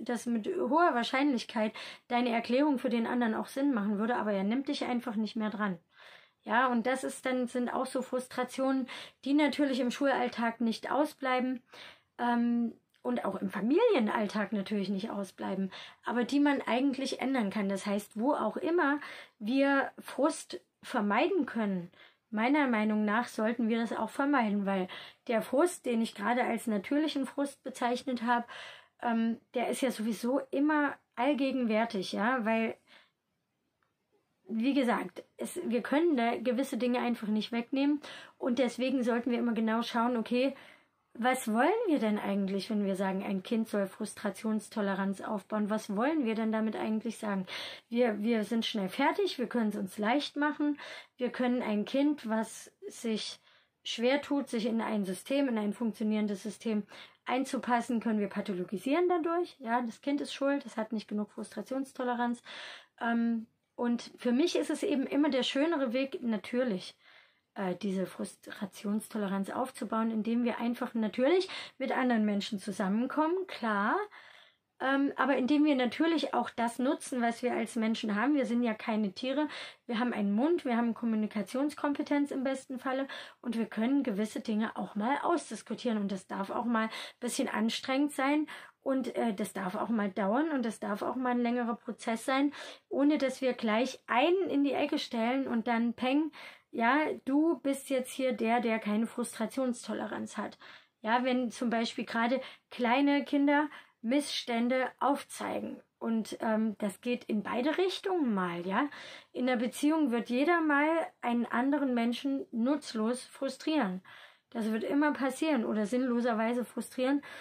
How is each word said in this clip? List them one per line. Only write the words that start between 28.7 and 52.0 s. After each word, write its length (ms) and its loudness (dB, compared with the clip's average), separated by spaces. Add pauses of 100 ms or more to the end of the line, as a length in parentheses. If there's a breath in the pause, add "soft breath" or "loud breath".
ähm, 360 0 (160)
der 140 -2
ist 140 -4
ja 100 2
sowieso 480 -2 (120)
immer 440 2 (200)
allgegenwärtig, 960 0
ja, 320 0
weil, 300 0 (1700 loud breath)
wie 260 0
gesagt, 500 0 (140)
es, 280 -8
wir 160 0
können 340 2
da 220 2
gewisse 400 -2
Dinge 220 0
einfach 280 -2
nicht 240 0
wegnehmen 500 0 (360 loud breath)
und 220 0
deswegen 440 0
sollten 260 0
wir 100 0
immer 140 0
genau 300 0
schauen, 340 0
okay, 380 0 (600 loud breath)
was 320 0
wollen 220 4 (160)
wir 140 4
denn 180 2
eigentlich, 540 -2
wenn 140 0
wir 100 0
sagen, 280 -2
ein 200 -2
Kind 240 0
soll 180 0
Frustrationstoleranz 1400 -2
aufbauen? 480 -2
Was 260 -2
wollen 300 2
wir 80 0
denn 180 0
damit 240 0
eigentlich 440 -4
sagen? 260 -2 (420 loud breath)
Wir, 360 2
wir 220 2
sind 200 0
schnell 240 -2
fertig, 480 2
wir 80 -2
können 240 0
es 60 -2
uns 240 -6
leicht 380 0
machen, 420 0 (380 loud breath)
wir 120 -2
können 320 0
ein 240 0
Kind, 420 0